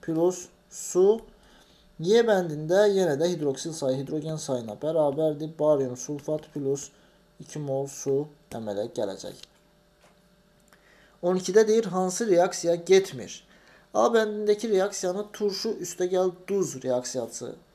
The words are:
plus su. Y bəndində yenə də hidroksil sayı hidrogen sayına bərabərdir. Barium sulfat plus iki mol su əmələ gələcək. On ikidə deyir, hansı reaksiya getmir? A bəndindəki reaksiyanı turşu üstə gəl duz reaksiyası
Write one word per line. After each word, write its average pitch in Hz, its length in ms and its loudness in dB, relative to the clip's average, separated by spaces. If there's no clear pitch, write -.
plus 170 440 0
su. - 380 2
Y 208 260 4
bəndində 180 640 2
yenə 185 300 2
də 170 100 2
hidroksil 151 420 -4
sayı 135 300 -2
hidrogen 156 400 -6
sayına 117 400 -6
bərabərdir. 156 760 0
Barium 135 380 2
sulfat 151 580 -8
plus 139 360 -4
iki - 220 -12
mol 139 240 -4
su 139 380 -2
əmələ 110 460 -6
gələcək. 95 580 -8
On 180 80 4
ikidə 185 340 4
deyir, 214 220 4
hansı 185 400 -2
reaksiya 175 440 2
getmir? 190 460 4
A 214 100 4
bəndindəki 214 560 2
reaksiyanı 196 540 0
turşu 208 380 -2
üstə 180 280 -4
gəl 185 180 2
duz 180 360 -2
reaksiyası 123 680 -4